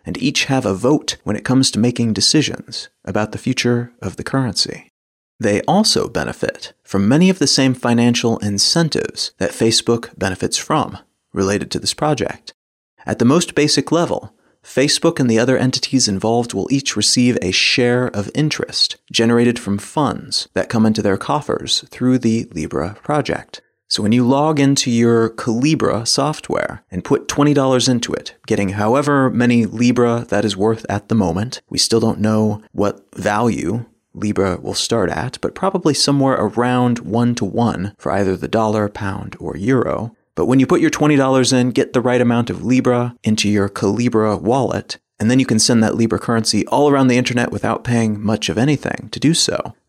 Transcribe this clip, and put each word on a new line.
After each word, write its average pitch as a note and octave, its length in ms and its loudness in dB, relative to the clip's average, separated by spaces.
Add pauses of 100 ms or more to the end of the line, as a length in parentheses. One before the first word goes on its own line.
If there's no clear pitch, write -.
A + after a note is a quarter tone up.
and F2 140 -8
each - 280 -2
have C3 200 0
a G2+ 80 2
vote B2 500 0
when G2 120 -4
it - 100 -8
comes C3 260 4
to - 80 -2
making A#2+ 340 0
decisions - 760 -2 (160)
about G#2+ 280 -4
the A2+ 40 -8
future A#2+ 640 -2
of F#2+ 160 -8
the - 60 -10
currency. - 680 -4 (500)
They G#2 220 0
also - 460 2
benefit - 680 -6 (100)
from G2 240 0
many D#3 220 6
of F#3 100 0
the - 80 2
same C3+ 260 2
financial A#2+ 640 2
incentives - 1000 -2
that - 120 -2
Facebook A2+ 680 0
benefits F#2+ 400 -4
from - 420 -4 (340)
related G2 380 -2
to F2 80 -4
this - 140 -4
project. - 600 -4 (520)
At - 140 -4
the A#2+ 60 4
most D#3 300 2
basic D3 360 0
level, - 420 -2 (300)
Facebook D#3 560 0
and C3 100 2
the A2+ 100 4
other B2+ 180 2
entities - 500 0
involved A2+ 460 0
will - 180 -2
each C3+ 240 -2
receive B2 460 2
a F#2+ 100 -2
share B2 560 0
of G2+ 260 -6
interest - 640 -4 (140)
generated A#2+ 480 2
from G2+ 200 -4
funds - 760 -4
that - 160 -2
come A2 160 2
into A2 160 2
their F#2+ 160 0
coffers - 720 -2
through B2+ 300 0
the A2+ 320 0
Libra D#2+ 520 -6
project. - 580 -4 (280)
So - 120 -4
when G#2+ 120 2
you B2 120 4
log C#3+ 340 2
into C#3 300 2
your A#2 420 4
Calibra A#2 760 0
software - 840 -4
and - 140 -6
put - 240 0
twenty D3 260 2
dollars C3 360 2
into A#2+ 240 0
it, - 220 -10 (120)
getting G2+ 220 0
however C3 600 2
many A#2+ 360 2
Libra A#2+ 640 0
that G#2 160 0
is G2+ 100 -2
worth A2 320 -2
at G2+ 220 -4
the A2+ 60 0
moment, G2+ 540 0
we - 80 -8
still - 220 2
don't A2+ 200 0
know G#2+ 420 0 (100)
what G2+ 320 -2 (120)
value G#2 720 -2 (300)
Libra G2 460 -2
will G2+ 140 -6
start G#2 340 0
at, - 320 -6
but - 140 -6
probably F3 400 0
somewhere C#3 400 2
around A#2+ 640 0
one-to-one A2+ 960 -2
for - 140 -6
either F#2+ 260 0
the C2+ 100 -8
dollar, G#2+ 400 0
pound, G2 520 -8
or - 180 -8
euro. A#2 580 -2 (200)
But F2 100 0
when C3 140 4
you C3 80 4
put F3 140 2
your D#3 100 2
twenty D3+ 240 2
dollars C3+ 360 4
in, B2+ 200 2
get B2+ 220 0
the B2+ 80 2
right B2 200 2
amount A#2+ 300 2
of F2+ 120 -8
Libra B2 600 2
into G#2+ 260 0
your G2+ 200 2
Calibra A2 720 0
wallet, G#2 600 -2 (200)
and A2 120 2
then C3 80 4
you C3 80 2
can A2+ 120 2
send A#2 240 4
that G#2+ 120 0
Libra A2 240 0
currency A2 480 -2
all C#3+ 220 4
around C3+ 180 4
the B2 100 4
internet B2 340 -2
without G#2+ 320 -4
paying A2+ 400 0
much G#2+ 260 -2
of E2+ 80 -2
anything C#3 540 -2
to - 80 -10
do D3 140 2
so. - 420 -2 (140)